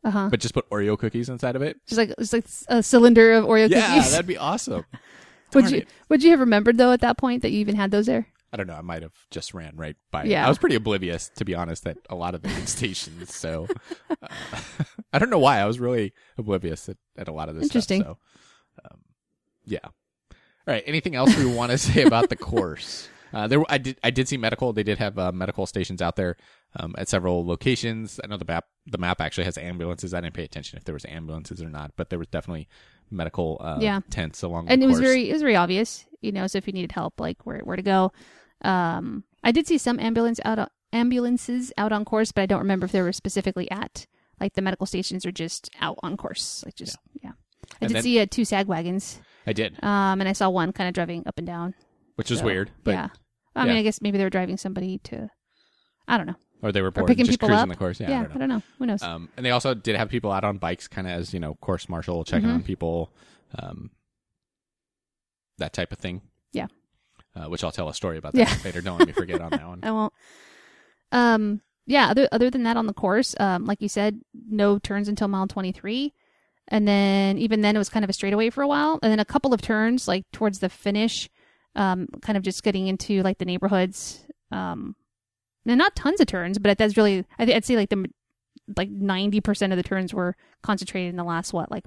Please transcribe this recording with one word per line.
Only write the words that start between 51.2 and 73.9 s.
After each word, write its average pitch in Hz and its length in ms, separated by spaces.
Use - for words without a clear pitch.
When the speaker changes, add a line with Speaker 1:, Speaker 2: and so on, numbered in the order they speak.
Speaker 1:
up - 120
and 170 80
down. 170 280
Speaker 2:
Which - 140
was 120 100
Speaker 1:
So, - 60
Speaker 2:
weird, 98 260
but 110 60
Speaker 1:
yeah. 87 180
I 254 100
mean, 240 80
Speaker 2:
yeah. 226 80
Speaker 1:
I - 20
guess 214 180
maybe 202 160
they 196 60
were 190 80
driving 185 260
somebody 190 420
to, 220 300
I 240 100
don't 170 100
know. 175 80
Speaker 2:
Or 107 100
they 95 100
were 95 60
Speaker 1:
Or 95 40
Speaker 2:
bored - 160
Speaker 1:
picking 240 160
Speaker 2:
and 240 40
just 226 120
Speaker 1:
people 220 100
Speaker 2:
cruising 214 140
Speaker 1:
up. 180 60
Speaker 2:
the 175 60
course. 180 240
Yeah, 202 120
Speaker 1:
Yeah, 269 80
Speaker 2:
I - 40
don't 220 60
know. - 60
Speaker 1:
I 262 40
don't 269 100
know. 226 120
Who 262 60
knows? 214 180
Speaker 2:
Um, - 320
and 127 100
they 123 60
also 123 220
did 107 240
have 110 100
people 110 240
out 95 140
on 101 120
bikes, 90 300
kinda 92 240
as, 87 220
you 92 80
know, 78 140
course - 340
marshal, 85 340
checking - 240
Speaker 1:
Mm-hmm. 233 80
Speaker 2:
on 247 80
people, 85 480
um, - 320
that 156 160
type 90 180
of 98 80
thing. 90 220
Speaker 1:
Yeah. 190 140
Speaker 2:
Uh, 80 140
which 85 140
I'll 82 80
tell 82 180
a 73 40
story 82 240
about 76 160
that 254 140
Speaker 1:
Yeah. - 160
Speaker 2:
later. 90 180
Don't 87 180
let 349 80
me - 60
forget 90 280
on 82 100
that - 160
one. 175 120
Speaker 1:
<laughs> 196 40
I 220 80
won't. 214 220
Um, 220 500
yeah, 269 240
other, 247 220
other 240 180
than 247 140
that 233 140
on 226 100
the 208 60
course, 208 460
um, 185 260
like 196 160
you 208 80
said, 208 320